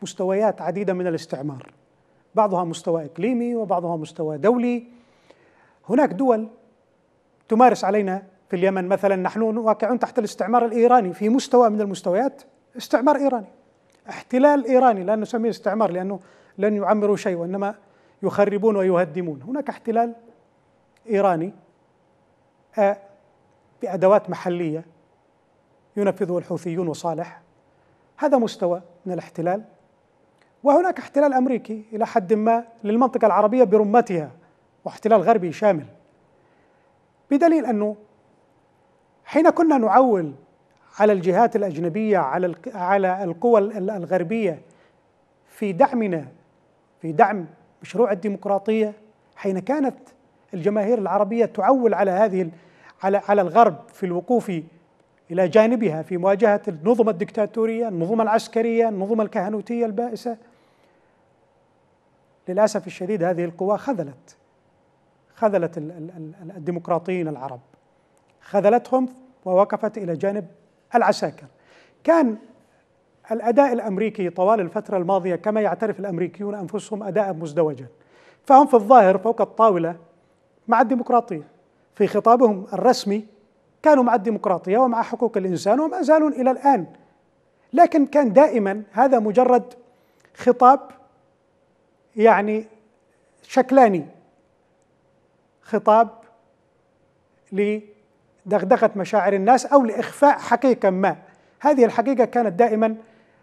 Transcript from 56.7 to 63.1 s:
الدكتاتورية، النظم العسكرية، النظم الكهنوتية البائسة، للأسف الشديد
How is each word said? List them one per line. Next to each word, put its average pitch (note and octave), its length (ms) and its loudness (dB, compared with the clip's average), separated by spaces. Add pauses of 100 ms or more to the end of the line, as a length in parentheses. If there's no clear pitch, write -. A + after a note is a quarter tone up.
الدكتاتورية، A3 800 -4
النظم G3 340 -4
العسكرية، A3+ 680 0
النظم G#3 320 -4
الكهنوتية G#3+ 640 -4
البائسة، A3+ 520 -8 (2000)
للأسف F#3+ 400 0
الشديد F3+ 360 -6